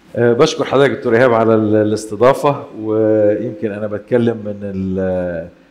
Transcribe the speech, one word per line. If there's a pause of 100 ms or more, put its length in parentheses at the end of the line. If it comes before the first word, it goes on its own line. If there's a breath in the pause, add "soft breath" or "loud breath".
(160)
آه،
بشكر
حضرتك
دكتور
إيهاب
على
ال-،
الاستضافة، (140)
ويمكن
أنا
بتكلم
من
ال-، (240 soft breath)